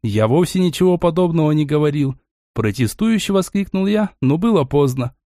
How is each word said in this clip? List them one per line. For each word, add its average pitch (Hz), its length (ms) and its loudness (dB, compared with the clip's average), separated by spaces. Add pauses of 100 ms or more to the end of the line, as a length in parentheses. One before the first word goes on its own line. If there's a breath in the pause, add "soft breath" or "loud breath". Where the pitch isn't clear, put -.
я 107 240 0
вовсе 160 320 0
ничего 180 400 2
подобного 165 540 0
не 151 120 0
говорил», 147 520 0 (380)
протестующе 131 760 -2
воскликнул 190 540 -2
я, 208 240 0 (100)
но 139 180 2
было 190 260 2
поздно. 131 500 -2 (120)